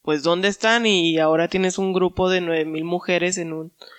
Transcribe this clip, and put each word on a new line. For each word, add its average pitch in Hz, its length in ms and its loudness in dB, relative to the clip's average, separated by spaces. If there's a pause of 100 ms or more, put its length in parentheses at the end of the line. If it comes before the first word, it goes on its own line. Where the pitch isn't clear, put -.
pues, 151 220 -2
"¿dónde 175 260 2
están?". 226 360 0
Y 170 340 2
ahora 160 280 2
tienes 185 300 0
un 190 160 -2
grupo 185 360 0
de 185 120 2
nueve 165 240 -2
mil 156 180 -6
mujeres 175 540 -2
en 165 160 -6
un, 160 180 -10 (260)